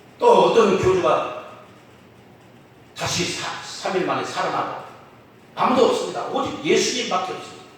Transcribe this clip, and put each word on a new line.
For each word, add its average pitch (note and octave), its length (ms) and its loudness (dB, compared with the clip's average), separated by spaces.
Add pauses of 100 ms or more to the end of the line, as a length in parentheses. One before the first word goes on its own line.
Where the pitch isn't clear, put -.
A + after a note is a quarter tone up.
(180)
또 A3+ 260 6
어떤 G3 340 4
교주가 - 680 0 (1500)
다시 - 280 -4 (100)
사-, - 280 -8
삼 - 340 -8
일 F3 80 0
만에 - 200 -2
살아나고 - 600 -6 (680)
아무도 B3 320 4
없습니다. - 420 -2
오직 - 360 -6
예수님밖에 F#3 720 0
없습니다. - 300 -14 (140)